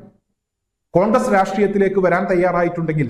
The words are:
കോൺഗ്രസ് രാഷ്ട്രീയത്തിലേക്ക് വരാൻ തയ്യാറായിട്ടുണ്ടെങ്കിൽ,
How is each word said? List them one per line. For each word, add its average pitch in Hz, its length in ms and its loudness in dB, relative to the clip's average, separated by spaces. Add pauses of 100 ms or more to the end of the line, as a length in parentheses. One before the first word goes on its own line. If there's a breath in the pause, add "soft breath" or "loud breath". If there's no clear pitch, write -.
(960)
കോൺഗ്രസ് 214 400 2
രാഷ്ട്രീയത്തിലേക്ക് 196 680 0
വരാൻ 175 240 0
തയ്യാറായിട്ടുണ്ടെങ്കിൽ, 170 800 -2